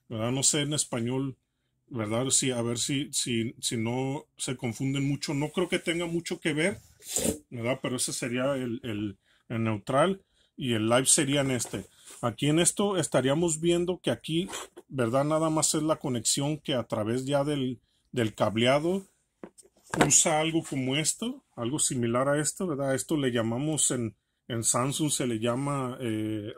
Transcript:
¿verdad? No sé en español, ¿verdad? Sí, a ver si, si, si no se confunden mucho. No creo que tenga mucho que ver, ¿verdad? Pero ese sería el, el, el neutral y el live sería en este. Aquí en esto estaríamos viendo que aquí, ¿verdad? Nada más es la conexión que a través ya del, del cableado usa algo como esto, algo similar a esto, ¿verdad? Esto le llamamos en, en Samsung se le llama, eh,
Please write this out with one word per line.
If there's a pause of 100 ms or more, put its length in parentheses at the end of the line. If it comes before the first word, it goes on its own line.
¿verdad?
No
sé
en
español, (500)
¿verdad?
Sí,
a
ver
si,
si,
si
no (100)
se
confunden
mucho.
No
creo
que
tenga
mucho
que
ver, (680)
¿verdad?
Pero
ese
sería
el,
el, (300)
el
neutral (340)
y
el
live
sería
en
este. (360)
Aquí
en
esto
estaríamos
viendo
que
aquí, (400)
¿verdad?
Nada
más
es
la
conexión
que
a
través
ya
del, (320)
del
cableado (1000)
usa
algo
como
esto, (100)
algo
similar
a
esto,
¿verdad?
Esto
le
llamamos
en, (320)
en
Samsung
se
le
llama,
eh,